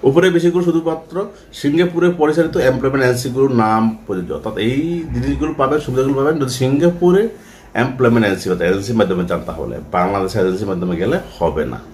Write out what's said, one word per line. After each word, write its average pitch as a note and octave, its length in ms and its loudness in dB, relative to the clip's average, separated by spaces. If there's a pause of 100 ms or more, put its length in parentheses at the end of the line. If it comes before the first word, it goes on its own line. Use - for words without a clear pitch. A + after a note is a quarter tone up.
উপরে E3 260 4
বিষয়গুলো E3+ 340 2
শুধুমাত্র E3 600 -2 (280)
সিঙ্গাপুরে E3+ 580 0
পরিচালিত D#3+ 460 2
এমপ্লয়মেন্ট C3 480 2
এজেন্সিগুলোর B2+ 460 0
নাম A2 540 2
প্রযোজ্য, F2 280 -6
অর্থাৎ - 240 -6
এই D3 460 -2 (100)
জিনিসগুলো C#3 400 -2
পাবেন, D3 260 0
সুবিধাগুলো C3+ 340 0
পাবেন C#3+ 260 0
যদি B2+ 100 -2
সিঙ্গাপুরে F3 800 2 (440)
এমপ্লয়মেন্ট A#2 540 2
এজেন্সি, F#2+ 220 -2
অর্থাৎ F2+ 180 0
এজেন্সির G2 280 0
মাধ্যমে F#2 300 2
যান, F2 200 -4
তাহলে - 300 -8 (160)
বাংলাদেশ F#2+ 440 -2
এজেন্সির F#2+ 320 0
মাধ্যমে F2+ 280 -4
গেলে G#2+ 240 -2 (200)
হবে D#2 260 -2
না। A#1+ 140 -10 (140)